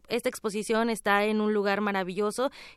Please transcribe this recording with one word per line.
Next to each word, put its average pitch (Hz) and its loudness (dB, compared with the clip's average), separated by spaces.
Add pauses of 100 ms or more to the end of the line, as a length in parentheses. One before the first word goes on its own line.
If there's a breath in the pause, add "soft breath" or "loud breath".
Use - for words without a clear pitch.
esta 240 -2
exposición 220 0
está 208 2
en 214 2
un 214 2
lugar 202 2
maravilloso, 202 -2 (280 loud breath)